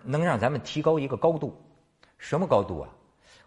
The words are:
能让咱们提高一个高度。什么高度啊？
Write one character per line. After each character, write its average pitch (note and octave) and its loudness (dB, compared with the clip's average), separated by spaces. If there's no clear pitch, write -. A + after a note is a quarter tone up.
能 D3+ 0
让 C#3 2
咱 A#2+ 2
们 C#3 -4
提 - -6
高 D#3+ 4
一 C#3 -2
个 B2+ -4
高 E3 2
度。 D3 -6
什 D3 -4
么 F#3 -2
高 G#2+ 4
度 E2+ -6
啊？ C2 -12